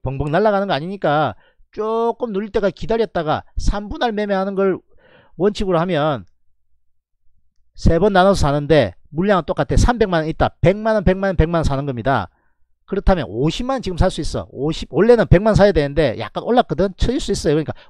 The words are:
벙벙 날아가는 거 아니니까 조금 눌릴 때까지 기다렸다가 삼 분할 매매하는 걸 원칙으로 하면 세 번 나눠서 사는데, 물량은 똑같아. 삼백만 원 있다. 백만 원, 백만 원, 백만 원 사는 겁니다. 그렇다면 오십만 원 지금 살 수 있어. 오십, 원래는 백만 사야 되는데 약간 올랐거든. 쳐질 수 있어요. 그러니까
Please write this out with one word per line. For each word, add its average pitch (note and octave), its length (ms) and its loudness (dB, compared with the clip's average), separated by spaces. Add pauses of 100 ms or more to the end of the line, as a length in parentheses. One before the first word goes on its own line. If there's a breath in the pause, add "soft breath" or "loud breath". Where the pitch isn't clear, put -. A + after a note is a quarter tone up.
벙벙 C3+ 300 -4
날아가는 G3+ 360 2
거 F#3 60 -2
아니니까 D3+ 600 -2 (360 soft breath)
조금 A3+ 600 -4
눌릴 G3+ 200 -6
때까지 G3+ 220 0
기다렸다가 E3+ 680 -2 (140)
삼 G#3 320 -2
분할 B3 240 -4
매매하는 G3+ 420 -2
걸 F#3+ 240 0 (560 soft breath)
원칙으로 F#3+ 460 0
하면 D3+ 440 0 (1500)
세 - 240 2
번 G3+ 140 2
나눠서 F#3 260 4
사는데, C#3+ 560 2 (140)
물량은 F3+ 360 0
똑같아. D3 300 -2
삼백만 G#3 460 2
원 D#3 80 -4
있다. - 320 -2
백만 G#3+ 340 2
원, G#3 80 0
백만 F#3+ 260 0
원, F#3 60 -2
백만 E3 240 2
원 D3+ 40 0
사는 C#3 220 -2
겁니다. A#2+ 440 -2 (560)
그렇다면 F#3+ 420 0
오십만 D#3 480 -2
원 B3 60 -6
지금 F3+ 160 -6
살 D3 120 2
수 - 120 -6
있어. B2 280 -6
오십, D3+ 420 -6
원래는 G#3 360 4
백만 G#3 280 2
사야 G3+ 180 6
되는데 C#3+ 460 0
약간 A2 240 -8
올랐거든. G3+ 520 0
쳐질 B3+ 240 0
수 - 140 -4
있어요. F3+ 200 0
그러니까 D#3 200 -2 (160 loud breath)